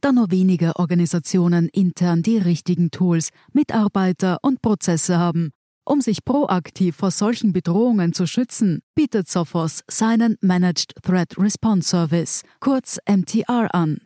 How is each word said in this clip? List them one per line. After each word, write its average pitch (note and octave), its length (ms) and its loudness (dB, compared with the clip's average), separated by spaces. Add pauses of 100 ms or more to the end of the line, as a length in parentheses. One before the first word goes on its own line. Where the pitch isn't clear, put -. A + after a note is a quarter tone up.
da C#4 100 2
nur A#3+ 180 2
wenige F#3 460 2
Organisationen F3 920 0
intern F3 520 0
die A3+ 160 0
richtigen F3 540 0
Tools, E3+ 380 0 (240)
Mitarbeiter F#3+ 880 0
und C4+ 180 0
Prozesse F3+ 560 0
haben. E3+ 320 0 (340)
Um C#4+ 180 0
sich A3 240 -2
proaktiv F#3+ 720 -2
vor G3 140 -2
solchen G#3+ 440 -2
Bedrohungen F3+ 600 0
zu F3+ 140 -2
schützen, G#3+ 540 -2 (120)
bietet A3+ 340 0
Sophos E3 640 -2
seinen A3+ 520 0
Managed F3+ 600 0
Threat F3+ 380 -2
Response G3+ 500 0
Service, E3 540 -2 (160)
kurz - 460 -2
M G3 200 0
T - 220 -2
R, A#3 260 -2
an. D#3+ 320 0